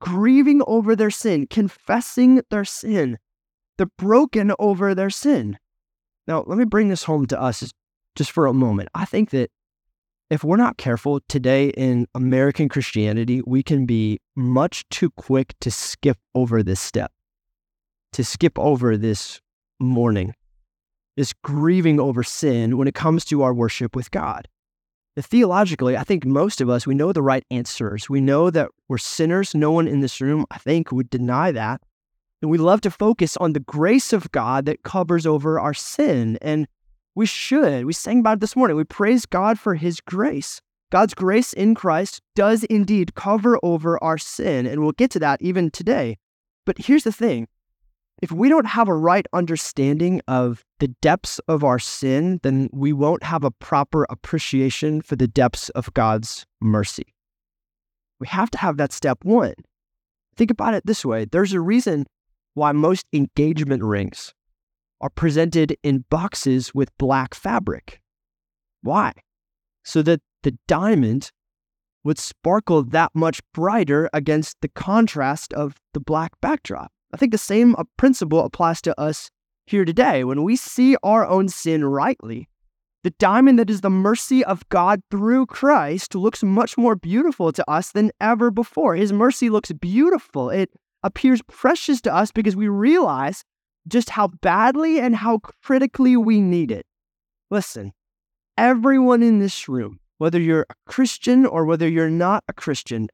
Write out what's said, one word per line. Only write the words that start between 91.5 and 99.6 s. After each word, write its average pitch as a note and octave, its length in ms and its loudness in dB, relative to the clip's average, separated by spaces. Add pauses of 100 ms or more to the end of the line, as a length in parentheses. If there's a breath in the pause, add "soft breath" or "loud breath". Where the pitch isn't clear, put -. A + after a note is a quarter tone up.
to G3+ 120 -2
us F#3+ 200 0
because G#3 240 0
we G#3 100 -2
realize G3+ 800 0 (420)
just A#3 240 0
how G#3 160 0
badly B3 720 0
and A#3+ 160 2
how G#3+ 240 0 (240)
critically C4 540 2
we A3 240 4
need F3 320 2
it. G2+ 120 -10 (640)
Listen, A#2 440 -6 (640)
everyone B3 640 4
in A3+ 160 6
this G3 300 -2